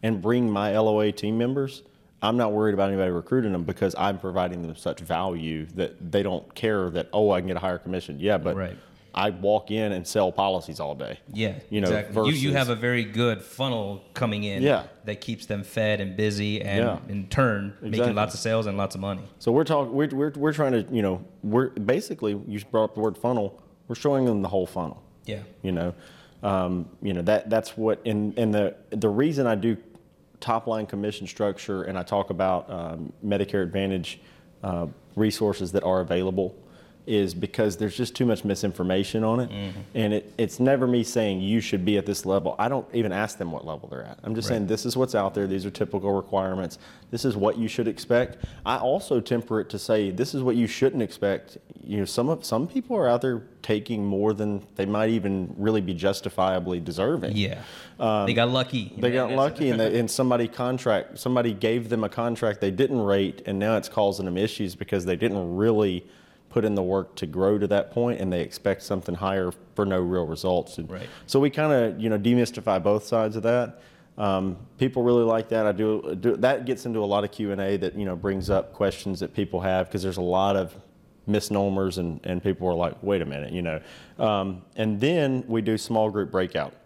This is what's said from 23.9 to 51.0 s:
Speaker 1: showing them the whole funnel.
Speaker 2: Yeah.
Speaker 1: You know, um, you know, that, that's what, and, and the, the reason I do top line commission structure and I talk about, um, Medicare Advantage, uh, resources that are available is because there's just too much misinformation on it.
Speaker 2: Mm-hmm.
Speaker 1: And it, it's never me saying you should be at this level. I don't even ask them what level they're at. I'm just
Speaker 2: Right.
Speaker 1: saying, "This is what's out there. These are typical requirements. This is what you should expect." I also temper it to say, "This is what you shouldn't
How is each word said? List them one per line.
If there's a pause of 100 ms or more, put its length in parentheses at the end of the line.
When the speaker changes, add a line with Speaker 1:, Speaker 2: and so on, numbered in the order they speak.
Speaker 1:
showing
them
the
whole
funnel. (240)
Speaker 2:
Yeah. (220)
Speaker 1:
You
know, (480)
um, (160)
you
know,
that,
that's
what,
and,
and
the, (160)
the
reason
I
do (640)
top
line
commission
structure
and
I
talk
about,
um, (120)
Medicare
Advantage, (440)
uh, (300)
resources
that
are
available (500)
is
because
there's
just
too
much
misinformation
on
it.
Speaker 2:
Mm-hmm. (160)
Speaker 1:
And
it,
it's
never
me
saying
you
should
be
at
this
level.
I
don't
even
ask
them
what
level
they're
at.
I'm
just
Speaker 2:
Right.
Speaker 1:
saying,
"This
is
what's
out
there.
These
are
typical
requirements. (320)
This
is
what
you
should
expect." (280)
I
also
temper
it
to
say,
"This
is
what
you
shouldn't